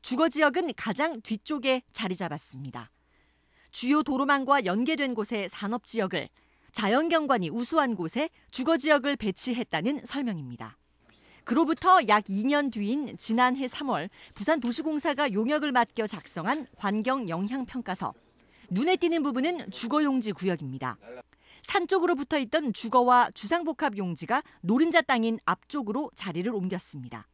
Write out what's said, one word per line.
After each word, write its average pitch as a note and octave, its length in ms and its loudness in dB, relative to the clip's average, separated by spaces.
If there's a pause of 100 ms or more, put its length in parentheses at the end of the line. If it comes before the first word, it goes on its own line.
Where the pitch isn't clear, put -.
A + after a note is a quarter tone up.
주거지역은 D4+ 720 2
가장 C4+ 460 -4
뒤쪽에 B3+ 600 -2 (120)
자리 F#3 240 -4
잡았습니다. C3+ 720 -10 (800)
주요 C#4+ 320 2
도로망과 C4+ 640 2
연계된 B3+ 500 0
곳에 G#3 320 -4
산업지역을, G3+ 800 -4 (460)
자연경관이 C4 760 2
우수한 A#3+ 460 0
곳에 F3+ 320 -4 (240)
주거지역을 C#4+ 640 2
배치했다는 A3+ 880 -4
설명입니다. D3 760 -6 (680)
그로부터 D#4+ 640 6
약 G#3 200 6
이 G3 140 -2
년 C#4+ 280 2
뒤인 A3 460 -2
지난해 B3+ 520 2
삼월 G3+ 400 -4 (240)
부산도시공사가 C#4+ 1000 0
용역을 C4+ 400 0
맡겨 A#3 360 0
작성한 G#3 680 -6
환경영향평가서. G#3 1400 -4 (560)
눈에 D4 280 2
띄는 E4 260 2
부분은 C#4 480 -2
주거용지 B3+ 600 0
구역입니다. C3+ 640 -4 (680)
산 F4+ 220 0
쪽으로 F4 280 4
붙어있던 C#4 580 0
주거와 B3 600 4
주상복합용지가 A#3 1120 -2 (200)
노른자 D#4+ 360 4
땅인 A3+ 460 2
앞쪽으로 B3 680 -4
자리를 F#3 400 -4
옮겼습니다. D3+ 800 -6